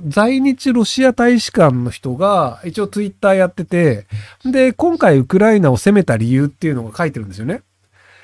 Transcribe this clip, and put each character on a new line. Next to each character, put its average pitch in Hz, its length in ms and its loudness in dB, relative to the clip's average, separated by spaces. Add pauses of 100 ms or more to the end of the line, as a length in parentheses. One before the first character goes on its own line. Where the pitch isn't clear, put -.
在 220 320 0
日 269 340 0
ロ 233 120 2
シ 262 200 -2
ア 254 80 4
大 240 280 2
使 - 100 -8
館 147 240 4
の 123 160 -4
人 127 240 -10
が 170 500 -2
一 175 140 -10
応 202 80 -4
Twitter 202 480 -2
や 185 120 2
っ 185 40 -6
て 170 140 -10
て、 151 420 0 (380)
で、 262 280 2
今 339 240 0
回 165 200 4
ウ 131 80 2
ク 190 140 2
ラ 214 160 4
イ 202 60 2
ナ 143 100 4
を 120 60 2
攻 202 160 2
め 196 100 4
た 117 140 -2
理 113 140 -2
由 135 140 2
っ - 20 -2
て 160 200 -8
い 151 40 -2
う 135 40 -4
の 120 80 -6
が 110 140 -16
書 175 80 -4
い 147 60 -4
て 123 80 -10
る 107 60 -12
ん 98 40 -14
で 92 60 -18
す 101 40 -16
よ 113 60 -10
ね。 180 160 -8 (640)